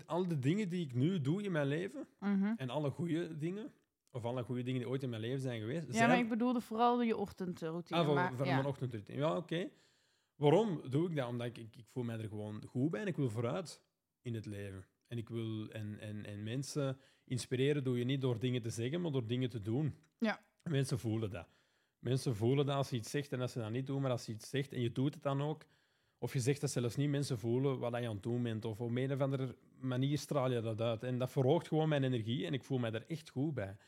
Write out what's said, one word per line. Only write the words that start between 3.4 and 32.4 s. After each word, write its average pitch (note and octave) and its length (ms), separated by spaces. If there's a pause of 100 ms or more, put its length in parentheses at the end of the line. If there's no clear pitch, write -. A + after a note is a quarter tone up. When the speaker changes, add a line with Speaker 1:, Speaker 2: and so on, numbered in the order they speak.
Speaker 1:
of A#2 140
alle B2 180
goede B2 200
dingen B2+ 180
die A#2 80
ooit C3+ 140
in C3+ 80
mijn A2 120
leven B2+ 180
zijn B2 200
geweest, C#3 260
Speaker 2:
Ja, - 60
Speaker 1:
zijn A3+ 160
Speaker 2:
maar B3 100
ik A#3+ 100
bedoelde A#3+ 320
vooral A#3+ 420
je A3+ 140
ochtendroutine, E3+ 840
Speaker 1:
Ah, D#3+ 60
van, D3+ 80
Speaker 2:
maar C3 220
Speaker 1:
van C3+ 100
Speaker 2:
ja. C#3 80
Speaker 1:
mijn C#3 120
ochtendroutine. A#2+ 520
Ja, D#3+ 180
oké. F3 340 (640)
Waarom D#3+ 460 (100)
doe D#3+ 180
ik D#3+ 80
dat? B2+ 120
Omdat A#2+ 180
ik, A#2 120
ik, A2+ 180
ik A#2+ 120
voel C3 160
mij A2+ 140
er A2 100
gewoon G#2+ 380
goed C3 240
bij G3+ 100
en G#3+ 60
ik F3+ 100
wil C3+ 140
vooruit A#2+ 520 (380)
in A#2 140
het G#2+ 120
leven. G2+ 400 (200)
En A#2+ 120
ik A2+ 100
wil, A2+ 420
en, G#2+ 300
en, G#2 240
en G#2 180
mensen C3+ 560 (260)
inspireren C3 600
doe B2 140
je A#2+ 60
niet C3+ 160
door B2 180
dingen B2 240
te A2+ 80
zeggen, B2 300
maar E3+ 120
door B2+ 140
dingen B2 240
te A#2 120
doen. A#2+ 320 (240)
Speaker 2:
Ja. G#3+ 220 (220)
Speaker 1:
Mensen C#3 360
voelen A2 320
dat. F2 180 (500)
Mensen C3 380
voelen C3 300
dat C#3 100
als C3+ 140
je C3+ 60
iets A2 140
zegt C#3+ 220
en B2+ 80
als B2 120
ze - 60
dat G#2+ 120
niet C3 160
doen, C#3 160
maar C3 80
als A#2 160
je A#2 60
iets G#2+ 160
zegt C3+ 240
en C3 80
je A#2 120
doet C3+ 220
het - 80
dan C#3 200
ook, D3+ 220 (540)
of B2+ 140
je C#3 80
zegt C3+ 200
dat C#3+ 100
zelfs A#2+ 260
niet, C#3 120
mensen C#3 300
voelen B2 400
wat A#2+ 220
je A#2+ 80
aan A2 60
het G2 80
doen A#2+ 200
bent, A2+ 220
of A2+ 160
op A#2+ 160
een C3 160
of C3 80
andere C3 360 (240)
manier C3 380
straal C3 320
je A#2+ 100
dat A2 200
uit. A#2 220
En B2+ 160
dat B2+ 120
verhoogt D3 380
gewoon D#3 200
mijn C#3+ 160
energie B2+ 420